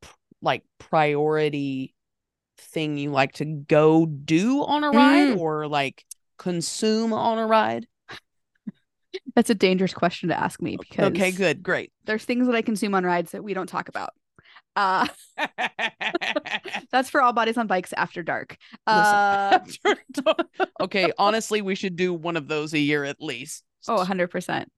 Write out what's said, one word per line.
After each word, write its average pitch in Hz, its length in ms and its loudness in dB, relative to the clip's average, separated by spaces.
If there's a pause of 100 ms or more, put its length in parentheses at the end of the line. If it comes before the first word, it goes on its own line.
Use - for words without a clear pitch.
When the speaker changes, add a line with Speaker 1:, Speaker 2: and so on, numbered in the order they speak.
Speaker 1:
p-, - 80 -20 (320)
like, 147 220 -2 (160)
priority 147 1160 0 (640)
thing 151 400 -6
you 143 140 -4
like 139 240 2
to 151 100 -6
go 156 640 4
do 165 580 2
on 294 200 0
a 294 60 0
ride 285 380 8
Speaker 2:
Mm. 220 100 2
Speaker 1:
or, 156 300 -2
like, 143 360 -2 (340)
consume 220 720 -2
on 220 260 0
a 226 80 -2
ride? 220 400 2 (1500)
Speaker 2:
That's 240 160 4
a 233 40 2
dangerous 185 400 2
question 175 360 -2
to 151 80 0
ask - 220 -4
me - 180 -6
Speaker 1:
Okay, - 320 -2
Speaker 2:
because 185 260 0
Speaker 1:
good, 180 260 0
great. 165 300 -4 (120)
Speaker 2:
there's 214 200 -4
things 247 220 0
that 247 100 2
I 226 60 0
consume 214 320 -2
on 185 100 0
rides 175 280 -2
that 196 120 -12
we 202 100 -6
don't 185 120 -6
talk - 220 -8
about. - 220 -10 (640)
Uh, 190 320 2 (300)
<laughs> 294 100 -4 (120)
Speaker 1:
<laughs> 226 1300 -6
Speaker 2:
that's 254 200 0
for 294 120 2
All 247 100 4
Bodies 226 260 0
on 233 80 -2
Bikes 185 280 -2
after 175 280 -6
dark. 143 340 -8 (300)
Speaker 1:
Listen, 208 280 4
Speaker 2:
Uh, 202 460 2
Speaker 1:
<laughs> - 240 -10
after 392 120 2 (160)
dark. 302 340 0 (340)
Okay, 185 380 0
honestly, 214 440 0
we 196 120 -2
should 190 220 -4
do 180 160 0
one 170 240 -4
of 143 120 -6
those 151 260 -4
a 156 40 0
year 147 260 2
at 139 160 -8
least. 139 440 -12 (240)
Speaker 2:
Oh, 220 120 0
a 180 40 0
hundred 180 240 -2
percent. - 500 -8